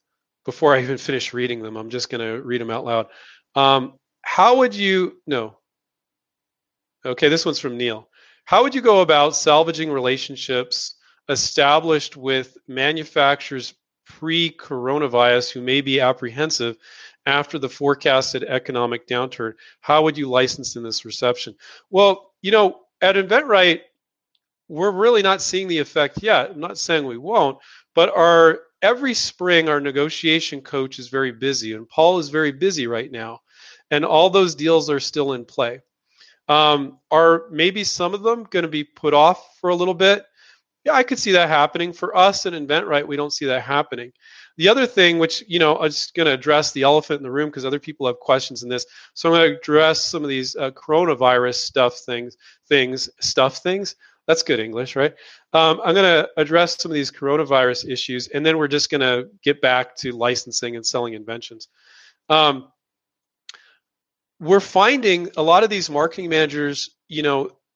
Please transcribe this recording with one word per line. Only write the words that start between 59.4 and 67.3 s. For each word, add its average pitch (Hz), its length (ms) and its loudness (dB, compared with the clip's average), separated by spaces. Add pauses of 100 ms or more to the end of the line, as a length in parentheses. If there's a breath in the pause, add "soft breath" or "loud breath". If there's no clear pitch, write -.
get 143 180 -2
back 127 360 0
to 127 140 -8
licensing 120 640 -4
and 113 100 -12
selling 120 280 -4
inventions. 113 540 -14 (640 soft breath)
Um, 151 420 0 (1700 soft breath)
we're 180 200 4
finding 196 800 2
a 160 60 0
lot 175 200 6
of 220 60 2
these 196 200 -6
marketing 160 400 -4
managers, 147 680 -2 (100)
you 151 160 -6
know, 139 340 -2 (180)